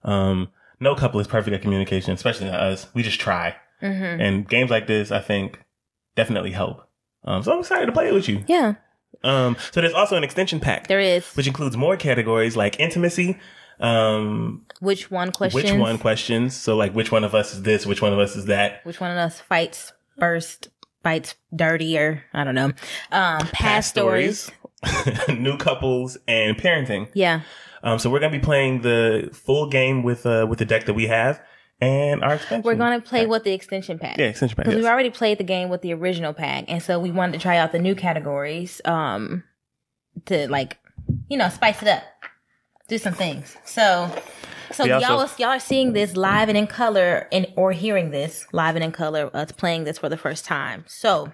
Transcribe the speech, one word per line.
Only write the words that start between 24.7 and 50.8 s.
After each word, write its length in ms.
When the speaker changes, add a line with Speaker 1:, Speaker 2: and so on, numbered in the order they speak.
Speaker 1:
stories. 440
<laughs> 100
New 180
couples 600
and 300
parenting. 560
Speaker 2:
Yeah. 280
Speaker 1:
Um, 140
so 100
we're 100
gonna 180
be 60
playing 380
the 500
full 380
game 340
with, 220
uh, 240
with 100
the 60
deck 200
that 100
we 120
have 320
and 440
our 100
extension 300
Speaker 2:
We're 120
gonna 240
play 220
Speaker 1:
pack. 80
Speaker 2:
with 160
the 80
extension 460
pack. 180
Speaker 1:
Yeah, 80
extension 320
pack, 80
Speaker 2:
'Cause 100
we've 80
Speaker 1:
yes. 80
Speaker 2:
already 200
played 260
the 60
game 260
with 140
the 100
original 400
pack, 340
and 140
so 180
we 120
wanted 220
to 60
try 180
out 140
the 80
new 160
categories, 880
um, 580
to, 240
like, 280
you 80
know, 120
spice 320
it 60
up, 160
do 100
some 160
things. 420
So, 440
so 140
Speaker 1:
We 40
Speaker 2:
y'all 140
Speaker 1:
also 140
Speaker 2:
was, 220
y'all 100
are 100
seeing 340
this 220
live 340
and 80
in 100
color 640
and, 140
or 180
hearing 380
this 400
live 240
and 80
in 80
color, 420
us 180
playing 320
this 160
for 100
the 80
first 280
time. 420